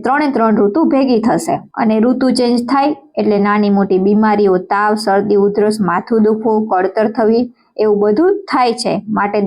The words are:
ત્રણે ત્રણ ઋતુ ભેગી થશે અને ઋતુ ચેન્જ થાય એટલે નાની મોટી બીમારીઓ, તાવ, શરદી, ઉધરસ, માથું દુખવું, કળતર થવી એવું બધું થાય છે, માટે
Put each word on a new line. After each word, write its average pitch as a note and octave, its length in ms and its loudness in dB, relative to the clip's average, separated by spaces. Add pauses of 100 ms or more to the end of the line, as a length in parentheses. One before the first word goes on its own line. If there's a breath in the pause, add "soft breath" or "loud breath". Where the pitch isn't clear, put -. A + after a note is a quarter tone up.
ત્રણે C#4+ 300 0
ત્રણ A3 300 2
ઋતુ D4+ 280 0
ભેગી B3+ 360 2
થશે - 260 -2 (260)
અને A3 240 0
ઋતુ C4 360 0
ચેન્જ A#3+ 320 0
થાય C#4 260 0 (220)
એટલે G#3 260 0
નાની G#3 320 2
મોટી G3 300 0
બીમારીઓ, G#3 500 2 (140)
તાવ, G#3 200 0 (120)
શરદી, G3+ 420 0
ઉધરસ, G#3+ 300 0 (120)
માથું G#3 380 0
દુખવું, A3 440 0
કળતર F#3+ 460 0
થવી A#3 320 0 (340 soft breath)
એવું G#3 200 2
બધું D#4+ 500 2
થાય B3 300 0
છે, F3+ 100 -4 (240)
માટે G#3 300 -2